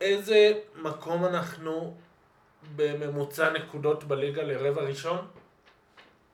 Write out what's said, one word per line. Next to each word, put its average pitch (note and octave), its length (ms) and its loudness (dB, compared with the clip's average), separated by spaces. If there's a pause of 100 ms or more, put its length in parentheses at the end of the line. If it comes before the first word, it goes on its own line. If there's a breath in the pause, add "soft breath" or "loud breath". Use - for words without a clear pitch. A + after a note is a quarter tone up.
איזה G#3 520 6 (220)
מקום D#3+ 500 -4
אנחנו E3+ 720 -4 (800)
בממוצע D3 760 0
נקודות D3+ 540 -2
בליגה C#3+ 380 -2
לרבע C#3+ 400 -2
ראשון? D#3+ 440 -4 (1080)